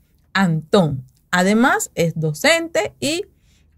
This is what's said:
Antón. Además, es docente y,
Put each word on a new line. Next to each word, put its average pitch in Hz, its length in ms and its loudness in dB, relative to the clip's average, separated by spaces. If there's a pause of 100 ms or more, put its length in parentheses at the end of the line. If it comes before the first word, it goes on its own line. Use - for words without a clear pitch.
(340)
Antón. 165 720 0 (260)
Además, 226 640 2
es 165 240 -2
docente 320 800 -2
y, 330 260 -4 (520)